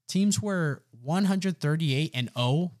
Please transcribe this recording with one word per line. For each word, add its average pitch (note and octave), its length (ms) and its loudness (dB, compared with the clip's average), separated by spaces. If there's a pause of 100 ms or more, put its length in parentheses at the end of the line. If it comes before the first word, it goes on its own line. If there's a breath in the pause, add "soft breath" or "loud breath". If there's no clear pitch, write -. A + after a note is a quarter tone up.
teams G3 320 2
were F3+ 420 -2 (200)
one E3 240 0
hundred F#3+ 340 0
thirty-eight D3+ 540 0
and B2 220 -4
oh, C3+ 440 0